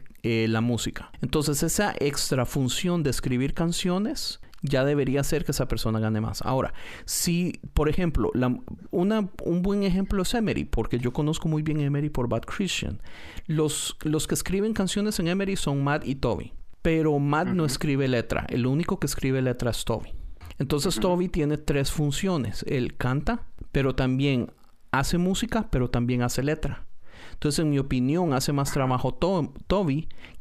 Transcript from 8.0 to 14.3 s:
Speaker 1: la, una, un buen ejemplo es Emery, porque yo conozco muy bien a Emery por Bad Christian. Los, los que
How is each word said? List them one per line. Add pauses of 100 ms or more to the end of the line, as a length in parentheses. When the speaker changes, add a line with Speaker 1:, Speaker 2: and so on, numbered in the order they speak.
Speaker 1:
la, (320)
una, (140)
un
buen
ejemplo
es
Emery,
porque
yo
conozco
muy
bien
a
Emery
por
Bad
Christian. (460)
Los,
los
que